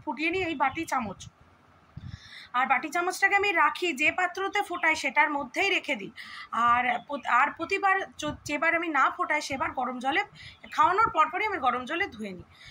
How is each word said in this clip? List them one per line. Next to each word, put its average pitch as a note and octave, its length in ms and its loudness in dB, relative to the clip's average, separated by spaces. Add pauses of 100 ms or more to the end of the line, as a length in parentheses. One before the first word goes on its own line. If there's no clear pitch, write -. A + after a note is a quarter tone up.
ফুটিয়ে D#4 260 -2
নিই F#4 140 -2
এই E4 100 -4
বাটি C#4+ 300 -2
চামচ। A#3 440 -4 (1200)
আর B3+ 140 2
বাটি C4 220 2
চামচটাকে F4+ 480 2
আমি G4+ 160 2
রাখি D#4+ 400 2
যে D4+ 200 2
পাত্রতে F#4 500 -2
ফোটাই F4 340 0
সেটার D4+ 340 2
মধ্যেই D4 400 -2
রেখে D4 260 -2
দিই। G3 140 -10 (420)
আর A#3+ 540 2
প্রত-, C#4+ 220 -6
আর C#4 220 4
প্রতিবার F#4+ 500 0 (180)
য-, D4 160 -4 (100)
যেবার D#4+ 300 0
আমি E4+ 140 -2
না D4 220 4
ফোটাই D#4 320 -2
সেবার D4 280 -4
গরম B3+ 280 -4
জলে, C#4+ 260 0 (480)
খাওয়ানোর F4 380 4
পরপরই E4+ 360 2
আমি F#4+ 120 -2
গরম B3+ 260 0
জলে E4+ 220 -2
ধুয়ে G#3 260 -10
নিই, F3 100 -14 (280)